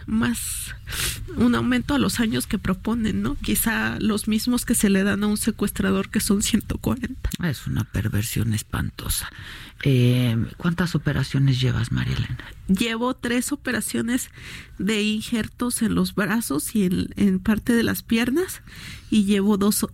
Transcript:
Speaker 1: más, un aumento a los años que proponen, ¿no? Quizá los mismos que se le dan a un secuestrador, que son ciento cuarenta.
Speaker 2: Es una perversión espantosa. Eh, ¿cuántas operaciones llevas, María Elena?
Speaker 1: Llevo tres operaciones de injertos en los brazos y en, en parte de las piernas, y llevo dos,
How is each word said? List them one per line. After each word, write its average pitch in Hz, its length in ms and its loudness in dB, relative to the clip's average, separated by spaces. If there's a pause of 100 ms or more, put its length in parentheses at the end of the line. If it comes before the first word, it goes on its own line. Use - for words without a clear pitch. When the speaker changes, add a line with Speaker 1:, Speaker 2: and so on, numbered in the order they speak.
Speaker 1:
más, - 680 -2 (600)
un 240 180 4
aumento 240 400 0
a 285 40 2
los 214 220 2
años 240 260 0
que 220 120 -2
proponen, 208 600 -2
¿no? 202 140 -2
Quizá 220 680 0
los 214 260 0
mismos 220 380 0
que 240 100 2
se 220 140 4
le 196 140 4
dan 202 220 0
a - 20 2
un 208 100 2
secuestrador, 196 720 0
que 220 120 0
son 202 220 2
ciento - 360 0
cuarenta. 254 500 -2 (140)
Speaker 2:
Es - 240 -2
una 131 180 -2
perversión 107 720 -2
espantosa. - 720 -4 (540)
Eh, 123 560 4 (180)
¿cuántas 170 380 0
operaciones 135 680 2
llevas, 120 320 0
María 123 240 0
Elena? - 300 -4 (200)
Speaker 1:
Llevo 226 460 2
tres 247 400 -2
operaciones 233 800 -2 (480)
de 208 240 2
injertos 214 800 -2
en 202 120 2
los 185 200 0
brazos 226 600 0
y 208 100 4
en, 180 320 0
en 190 240 4
parte 220 340 2
de 233 80 4
las 185 200 0
piernas, 240 600 0 (480)
y 214 140 4
llevo 202 340 4
dos, 208 360 2